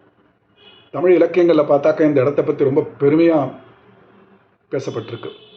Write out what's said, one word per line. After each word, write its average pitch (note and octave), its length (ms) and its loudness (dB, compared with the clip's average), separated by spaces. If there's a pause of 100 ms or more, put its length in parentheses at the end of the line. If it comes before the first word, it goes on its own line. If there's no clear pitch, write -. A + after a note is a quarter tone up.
(920)
தமிழ் E3 300 2
இலக்கியங்கள்ல E3+ 440 2
பார்த்தாக்க D3 360 0
இந்த D3 200 2
இடத்தை D3 240 -2
பத்தி D3 180 -4
ரொம்ப C#3 180 0 (180)
பெருமையா D3+ 540 2 (1160)
பேசப்பட்டிருக்கு. B2 600 -10 (260)